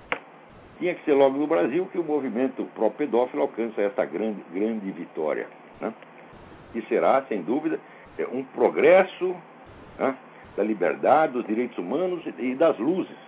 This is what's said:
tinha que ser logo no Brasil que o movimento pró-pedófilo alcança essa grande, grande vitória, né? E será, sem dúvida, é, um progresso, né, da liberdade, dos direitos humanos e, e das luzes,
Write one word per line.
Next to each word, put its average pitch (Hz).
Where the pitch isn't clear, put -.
tinha 170
que -
ser 147
logo 135
no 147
Brasil 170
que 190
o 170
movimento 131
pró-pedófilo 123
alcança 113
essa 101
grande, 95
grande 104
vitória, 76
né? 110
E 113
será, 110
sem 98
dúvida, 151
é, 78
um 131
progresso, 170
né, 131
da 98
liberdade, 104
dos 120
direitos 113
humanos 160
e, 127
e -
das 160
luzes, 165